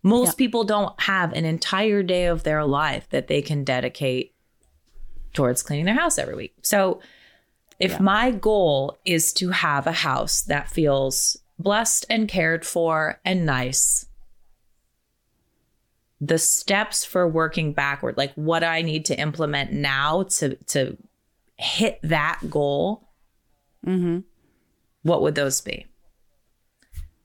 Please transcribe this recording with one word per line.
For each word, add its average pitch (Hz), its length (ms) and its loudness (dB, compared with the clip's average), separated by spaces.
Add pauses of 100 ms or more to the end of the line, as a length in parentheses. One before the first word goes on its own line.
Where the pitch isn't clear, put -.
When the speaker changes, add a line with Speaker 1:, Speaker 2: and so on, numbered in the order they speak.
Speaker 1:
Most 240 260 6
Speaker 2:
Yeah. - 80 -2
Speaker 1:
people 233 280 0
don't 208 380 -2
have 185 320 0
an 160 100 -2
entire 196 580 0
day 180 240 2
of 170 180 0
their 151 200 2
life 143 460 0
that 135 160 -2
they 147 160 0
can 143 220 -2
dedicate 127 680 -2 (1000)
towards 127 280 0
cleaning 147 240 -4
their 214 120 2
house 330 200 0
every - 180 -6
week. - 260 -12
So 196 380 2 (800)
if 185 140 2
Speaker 2:
Yeah. - 80 -6
Speaker 1:
my 208 300 4
goal 185 760 2
is 165 300 2
to 185 160 0
have 151 360 0
a 165 60 0
house - 500 0
that 147 280 -4
feels 139 680 0 (220)
blessed 208 500 0
and 220 200 0
cared 165 360 0
for 160 640 0
and 180 180 2
nice, 127 600 0 (2250)
the 160 180 2
steps - 680 0
for 180 220 2
working 160 460 0
backward, 139 440 -2
like 139 180 -2
what 160 280 0
I 165 200 0
need 156 240 -2
to - 120 -2
implement 147 540 -2
now 143 520 0
to, 147 300 -2 (140)
to - 280 -2 (600)
hit - 480 -2
that 156 440 0
goal, 151 580 -2 (800)
Speaker 2:
Mm-hmm. 175 320 0 (880)
Speaker 1:
what 165 180 4
would 151 140 2
those 139 260 -2
be? - 240 -10 (1400)